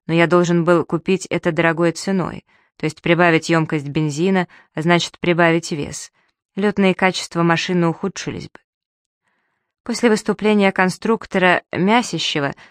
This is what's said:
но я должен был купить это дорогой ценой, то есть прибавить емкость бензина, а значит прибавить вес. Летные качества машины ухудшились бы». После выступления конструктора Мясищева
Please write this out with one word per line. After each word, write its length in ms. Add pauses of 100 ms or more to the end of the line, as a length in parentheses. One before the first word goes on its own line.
но 60
я 140
должен 360
был 200
купить 420
это 240
дорогой 400
ценой, 560 (300)
то 80
есть 180
прибавить 460
емкость 400
бензина, 580 (260)
а 100
значит 360
прибавить 540
вес. 400 (420)
Летные 400
качества 480
машины 460
ухудшились 600
бы». 120 (1200)
После 260
выступления 600
конструктора 920 (100)
Мясищева 800 (160)